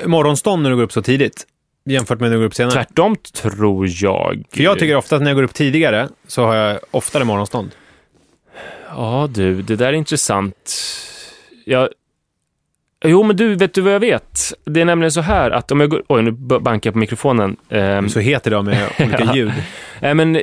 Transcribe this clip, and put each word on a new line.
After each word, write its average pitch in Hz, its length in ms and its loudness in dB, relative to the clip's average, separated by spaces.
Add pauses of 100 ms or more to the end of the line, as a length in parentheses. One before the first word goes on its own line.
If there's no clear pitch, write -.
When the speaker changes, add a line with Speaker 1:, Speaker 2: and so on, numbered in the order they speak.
Speaker 1:
morgonstånd 165 560 2
när 139 80 2
du 127 60 2
går 120 60 4
upp 113 100 -2
så 113 100 -2
tidigt 131 440 0 (400)
jämfört 131 340 -2
med 117 100 0
när 117 60 2
du 113 40 2
går 110 60 2
upp 104 80 -4
senare? 123 180 0
Speaker 2:
Tvärtom, 165 440 2 (160)
tror 98 560 0
jag. 92 640 -2
Speaker 1:
För - 100 -2
jag 185 160 2
tycker 151 180 0
ofta 143 200 0
att 139 60 0
när 143 80 2
jag 139 60 0
går 135 60 2
upp 127 120 -2
tidigare 139 540 0 (180)
så - 200 -2
har 113 80 2
jag 104 240 0 (120)
oftare 135 340 -2
morgonstånd. 101 460 -4 (1160)
Speaker 2:
Ja, 127 460 -4
du, 95 280 0
det 107 140 -4
där 120 120 0
är 139 40 0
intressant. 101 840 -4 (880)
Jag, 127 240 2 (1160)
jo, 170 180 6
men 214 140 4
du, 214 180 2
vet 185 200 0
du 196 60 0
vad 196 140 2
jag 202 60 2
vet? - 520 -2 (120)
Det 151 160 0
är 165 40 4
nämligen 165 280 2
så 165 80 -2
här 165 300 2
att - 220 -2
om 143 80 4
jag 147 100 4
går, 151 180 -2
oj, 123 140 4
nu 117 80 2
b-, 123 280 0
bankar 117 300 -2
jag 104 60 -2
på 113 40 -2
mikrofonen. 110 580 0 (140)
Ehm. 98 320 0
Speaker 1:
Du 101 40 0
är - 20 0
så 110 120 -2
het 127 260 0
idag 104 180 0
med 101 300 0
Speaker 2:
<laughs> - 40 -16
Speaker 1:
olika 127 260 2
Speaker 2:
Ja. 113 120 2
Speaker 1:
ljud. 113 160 0 (480)
Speaker 2:
Nej, 139 140 0
men 160 280 2